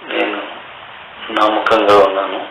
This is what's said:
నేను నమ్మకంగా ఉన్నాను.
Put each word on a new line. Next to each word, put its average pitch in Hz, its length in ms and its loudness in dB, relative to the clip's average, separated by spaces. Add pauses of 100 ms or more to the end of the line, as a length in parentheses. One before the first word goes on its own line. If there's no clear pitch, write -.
నేను 107 360 -6 (920)
నమ్మకంగా 107 640 2
ఉన్నాను. 95 420 2 (120)